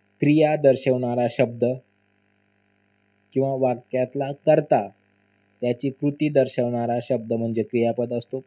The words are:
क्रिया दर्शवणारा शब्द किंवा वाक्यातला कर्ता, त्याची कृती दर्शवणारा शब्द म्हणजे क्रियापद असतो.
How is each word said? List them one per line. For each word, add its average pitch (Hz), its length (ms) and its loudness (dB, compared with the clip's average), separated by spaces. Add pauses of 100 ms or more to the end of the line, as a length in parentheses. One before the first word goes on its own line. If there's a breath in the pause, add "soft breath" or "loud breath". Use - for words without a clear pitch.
(200)
क्रिया 151 360 4
दर्शवणारा 123 760 2
शब्द 120 360 0 (1700)
किंवा 135 200 0
वाक्यातला 131 760 -2
कर्ता, 147 560 2 (720)
त्याची 123 280 -2
कृती 143 400 -2
दर्शवणारा 120 720 0
शब्द 117 320 -4
म्हणजे 113 300 -2
क्रियापद 117 500 -2
असतो. 131 340 -8